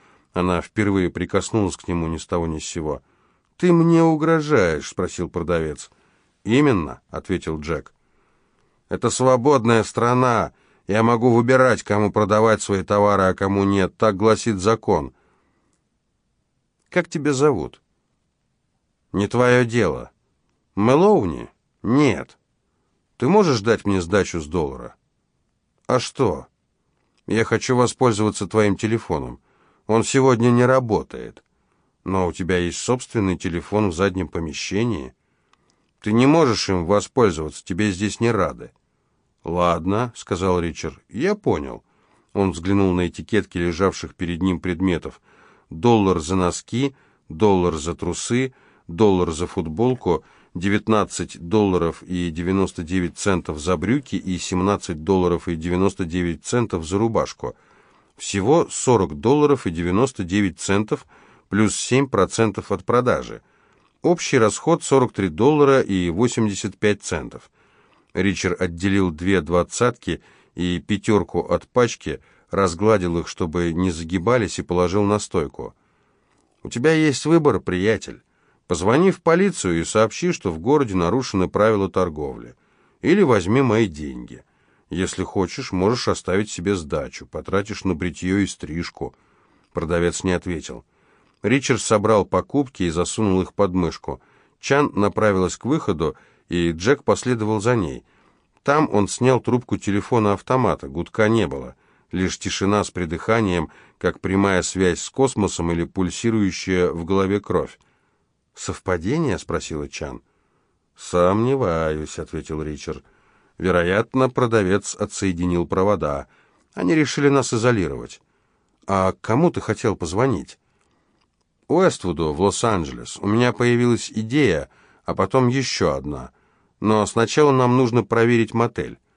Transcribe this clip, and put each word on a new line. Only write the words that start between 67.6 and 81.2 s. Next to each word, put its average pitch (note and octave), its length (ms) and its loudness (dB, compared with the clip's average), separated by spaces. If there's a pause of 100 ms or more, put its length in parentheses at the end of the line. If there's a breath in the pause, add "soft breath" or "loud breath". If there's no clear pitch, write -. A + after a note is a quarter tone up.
Ричард F#2 460 -2
отделил F#2 500 0
две F2 300 0
двадцатки E2+ 840 -2 (320 soft breath)
и F2 260 -2
пятерку G2+ 600 -2
от - 280 -4
пачки, A2+ 520 -2 (300 soft breath)
разгладил F2+ 680 2
их, E2 100 -6
чтобы F2 440 -4
не F2+ 180 0
загибались, F2 680 -2
и F#2 40 -6
положил F2 420 0
на G#2 140 2
стойку. D2 560 -6 (880)
«У - 80 -10
тебя C#3 220 2
есть D#3 340 2
выбор, D3 340 4
приятель». F#2+ 640 -2 (460)
«Позвони A2+ 420 2
в F3+ 120 -6
полицию E3 580 0
и D#2+ 40 -2
сообщи, A2 460 0
что G2+ 220 -4
в D#2+ 60 -8
городе A#2 360 2
нарушены F#2 540 0